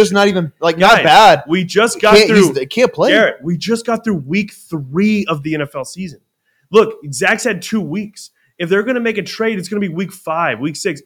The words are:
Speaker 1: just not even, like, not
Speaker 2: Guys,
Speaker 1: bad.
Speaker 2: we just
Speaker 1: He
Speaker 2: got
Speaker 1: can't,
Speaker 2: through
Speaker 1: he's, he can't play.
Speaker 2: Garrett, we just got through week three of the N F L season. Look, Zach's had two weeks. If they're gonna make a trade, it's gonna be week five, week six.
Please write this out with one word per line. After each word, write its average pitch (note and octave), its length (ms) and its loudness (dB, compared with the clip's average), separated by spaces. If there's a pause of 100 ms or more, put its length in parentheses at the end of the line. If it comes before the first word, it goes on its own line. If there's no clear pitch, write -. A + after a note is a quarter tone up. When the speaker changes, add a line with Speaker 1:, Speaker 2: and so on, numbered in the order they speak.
Speaker 1:
just G3 120 2
not G3+ 160 2
even, F3+ 320 -2
like, E3 160 0
not F#3+ 200 6
Speaker 2:
Guys, E3+ 60 0
Speaker 1:
bad. E3 460 6
Speaker 2:
we F3 160 0
just G3+ 300 0
Speaker 1:
He - 60 -12
Speaker 2:
got G#3+ 140 6
Speaker 1:
can't, G#3+ 140 6
Speaker 2:
through G3+ 240 6
Speaker 1:
he's, C3+ 40 -6
he C3+ 100 -2
can't A3+ 260 0
play. D#3+ 160 0
Speaker 2:
Garrett, G3 340 0
we E3 140 -4
just A3+ 280 -4
got A3+ 200 -4
through G#3+ 100 -2
week E3+ 380 -4
three F3+ 720 -2
of D3+ 180 -6
the D#3 120 -4
N D3+ 60 -4
F C#3+ 140 -10
L C3+ 80 -8
season. D#3+ 380 -14 (500)
Look, G#3+ 280 2 (120)
Zach's F#3 320 0
had G3+ 180 -4
two A3 200 -6
weeks. D3 480 -10 (300)
If F3 100 -6
they're G3 140 0
gonna B3 160 -4
make A#3 180 -4
a G3+ 60 -4
trade, A3 340 -4
it's F3 100 -8
gonna G#3 120 -6
be G3+ 100 -4
week E3+ 220 -8
five, D#3 480 -4
week C#3+ 160 -6
six. E3 300 -6